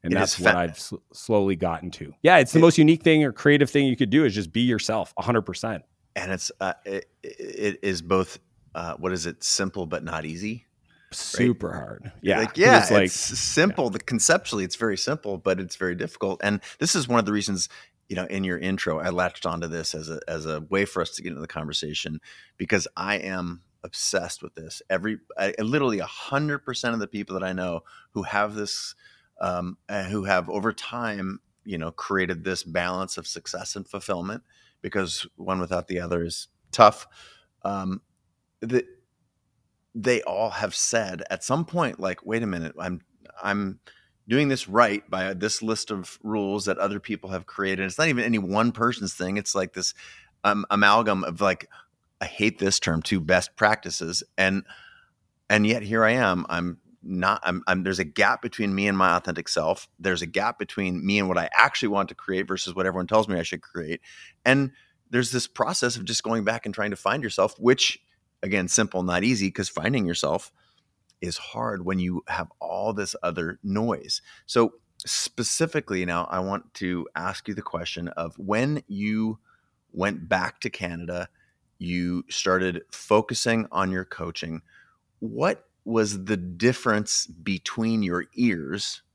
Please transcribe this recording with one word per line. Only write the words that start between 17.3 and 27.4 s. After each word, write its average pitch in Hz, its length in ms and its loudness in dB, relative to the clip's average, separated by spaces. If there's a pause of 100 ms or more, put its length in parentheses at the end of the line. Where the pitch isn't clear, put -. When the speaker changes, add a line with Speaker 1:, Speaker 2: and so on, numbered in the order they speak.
Speaker 2:
reasons, 101 340 -2 (400)
you - 80 -8
know, 90 100 -2
in 98 180 -4
your 92 140 -2
intro, 87 420 -2
I 85 100 -2
latched 90 360 -2
onto 85 220 -2
this 82 260 -6
as 80 160 -10
a, 80 180 -8
as 78 180 -6
a 78 240 -4
way 98 160 2
for 92 160 -4
us 80 140 -4
to - 60 -10
get 87 80 -8
into 73 120 -10
the 80 60 -10
conversation, 78 760 -6 (360)
because 95 380 0
I 98 220 -2
am 90 460 -6 (200)
obsessed - 580 -4
with 73 140 -16
this. 80 340 -14
Every, 101 300 -2 (180)
I, 98 220 0
literally 120 400 0
a 85 60 -4
hundred 147 540 -4
percent 123 340 -4
of 113 60 -2
the 101 80 -4
people 101 300 -8
that 92 80 -4